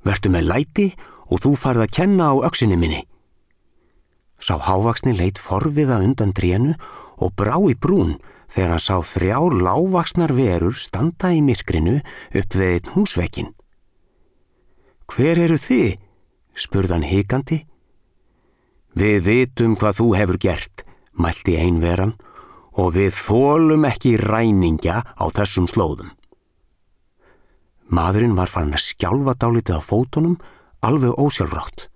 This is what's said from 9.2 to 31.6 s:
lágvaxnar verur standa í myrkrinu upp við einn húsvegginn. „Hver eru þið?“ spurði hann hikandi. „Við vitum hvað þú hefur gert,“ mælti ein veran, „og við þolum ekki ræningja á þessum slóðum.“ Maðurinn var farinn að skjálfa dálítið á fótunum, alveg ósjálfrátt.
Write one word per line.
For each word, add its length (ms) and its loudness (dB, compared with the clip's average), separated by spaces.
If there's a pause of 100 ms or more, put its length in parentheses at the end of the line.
lágvaxnar 800 0
verur 400 2
standa 560 -4
í 160 2
myrkrinu 560 0 (320)
upp 240 0
við 160 2
einn 240 -4
húsvegginn. 560 -4 (1500)
„Hver 320 0
eru 160 4
þið?“ 540 0 (500)
spurði 380 -2
hann 100 -2
hikandi. 520 -2 (1400)
„Við 280 2
vitum 520 2
hvað 220 0
þú 80 4 (100)
hefur 240 0
gert,“ 420 -4 (300)
mælti 440 -2
ein 220 2
veran, 340 0 (580)
„og 220 0
við 200 2
þolum 720 2
ekki 320 2
ræningja 840 2 (120)
á 160 -4
þessum 400 0
slóðum.“ 400 -4 (1800)
Maðurinn 480 2
var 160 0
farinn 240 -2
að 140 -2
skjálfa 440 -2
dálítið 440 0
á 40 -6
fótunum, 540 0 (460)
alveg 340 2
ósjálfrátt. 800 -4